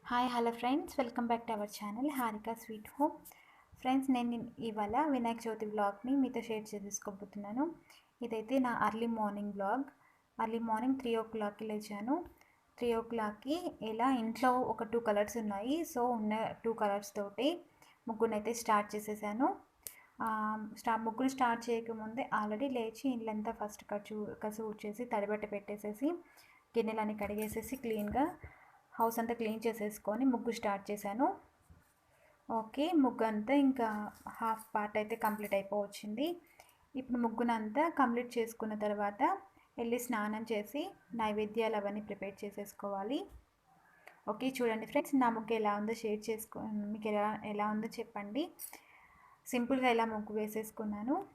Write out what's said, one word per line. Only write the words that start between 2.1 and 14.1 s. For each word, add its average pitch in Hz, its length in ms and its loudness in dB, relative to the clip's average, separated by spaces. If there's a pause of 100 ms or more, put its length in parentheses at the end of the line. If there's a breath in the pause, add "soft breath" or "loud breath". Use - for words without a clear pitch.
హారిక 226 420 -2
స్వీట్ 220 360 -12 (100)
హోమ్. 302 180 2 (640 loud breath)
ఫ్రెండ్స్, 262 320 2
నేను 240 180 4
నిన్-, 233 300 -4
ఇవాళ 220 500 2
వినాయక 233 380 2
చవితి 220 180 -2
వ్లాగ్‌ని 208 500 2
మీతో 247 260 2
షేర్ 214 340 -4
చేసుకోబోతున్నాను. 202 1000 -4 (460 loud breath)
ఇదైతే 226 380 0
నా 240 280 4
ఎర్లీ 220 200 0
మార్నింగ్ 208 460 0
వ్లాగ్. 202 300 2 (580 soft breath)
ఎర్లీ 226 180 0
మార్నింగ్ 233 400 2
త్రీ 233 160 2
ఓ 226 80 2
క్లాక్‌కి 220 420 -4
లేచాను. 214 600 -2 (520 soft breath)
త్రీ 233 180 2
ఓ 226 60 2
క్లాక్‌కి 233 800 -2
ఇలా 233 300 2